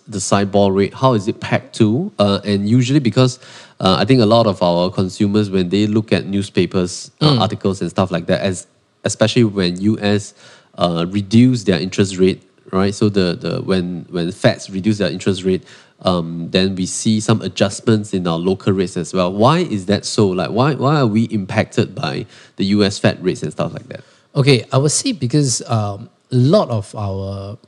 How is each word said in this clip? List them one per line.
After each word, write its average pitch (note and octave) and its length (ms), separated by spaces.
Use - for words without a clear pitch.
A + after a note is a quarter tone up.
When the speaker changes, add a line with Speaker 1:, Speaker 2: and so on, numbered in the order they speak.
Speaker 1:
the G#2+ 100
sibor G2+ 560
rate? G2 220
How C3 180
is G#2+ 140
it - 120
pegged - 360
to? B2 420
Uh, G2+ 260
and G2+ 240
usually B2+ 320
because, B2+ 380
uh, F#2+ 200
I G2+ 60
think B2+ 160
a G#2+ 40
lot A2+ 220
of F#2 160
our F2 260
consumers, G2+ 600
when F#2 180
they G#2 160
look G#2+ 260
at G2 160
newspapers, F#2+ 840
uh, D3 120
Speaker 2:
Mm. A2+ 80
Speaker 1:
articles G2+ 400
and F2 100
stuff F#2+ 200
like E2+ 140
that, - 160
as, F#2 240
especially A2+ 420
when F#2 360
U G#2 180
S, G#2 340
uh, E2+ 320
reduce G#2+ 540
their F#2+ 160
interest F#2+ 380
rate, F#2 260
right? G2 220
So A2 160
the, F#2 300
the, F2 220
when, F2+ 500
when F2 200
Feds - 380
reduce G2 280
their F#2+ 120
interest F#2 360
rate, F#2 180
um, E2+ 500
then F#2+ 240
we F#2 100
see A2 340
some G#2+ 220
adjustments G#2 720
in F2+ 140
our E2 100
local F#2+ 360
rates F#2 240
as E2 160
well. F#2 180
Why A#2+ 280
is G#2 260
that G2+ 200
so? G#2+ 220
Like, F2+ 240
why, C3 240
why C3+ 220
are C3+ 100
we A2 180
impacted G2+ 680
by E2+ 300
the G2 80
U G#2 180
S G2 160
Fed - 240
rates F2 200
and D#2 80
stuff E2+ 220
like - 160
that? - 120
Speaker 2:
Okay, C#3 380
I C3 40
would C#3+ 140
say C4+ 220
because, C#3+ 540
um, G#2+ 420
a C3 40
lot C#3+ 340
of A2 240
our G2 640